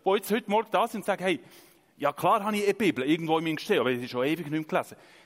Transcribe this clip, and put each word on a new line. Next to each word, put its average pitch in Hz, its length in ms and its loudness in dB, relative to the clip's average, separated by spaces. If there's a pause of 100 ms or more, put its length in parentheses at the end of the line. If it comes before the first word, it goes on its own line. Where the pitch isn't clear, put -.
die 190 60 2
jetzt 202 220 0
heute 240 180 -2
Morgen 214 200 0
da 214 160 2
sind 226 140 -8
und - 60 -8
sagen, 180 180 -2
"Hey, 180 160 0 (560)
ja 143 160 0
klar 196 320 2
habe 208 120 -2
ich 208 80 -2
eine 202 100 2
Bibel 147 300 0
irgendwo 160 340 0
in 160 60 -2
meinem 160 120 -2
Gestell, 170 240 0
aber 120 100 2
ich 127 80 0
habe 123 100 -8
schon 123 180 -2
ewig 160 240 -4
nicht - 0 -
mehr 156 140 -2
gelesen." 147 320 -4 (300)